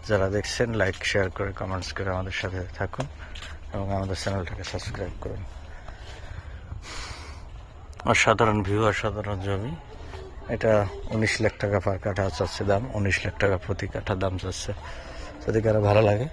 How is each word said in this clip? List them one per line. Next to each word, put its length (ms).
যারা 220
দেখছেন, 440
লাইক, 300
শেয়ার 260
করে, 220
কমেন্টস 400
করে 180
আমাদের 220
সাথে 320
থাকুন 320
এবং 220
আমাদের 200
চ্যানেলটাকে 480
সাবস্ক্রাইব 460
করুন। 240
অসাধারণ 580
ভিউ, 240
অসাধারণ 540
জমি। 360
এটা 380
উনিশ 300
লাখ 180
টাকা 200
per 200
কাঠা 320
চাচ্ছে 340
দাম, 300
উনিশ 300
লাখ 140
টাকা 200
প্রতি 280
কাঠা 280
দাম 240
চাচ্ছে। 340
যদি 160
কারো 180
ভালো 220
লাগে 300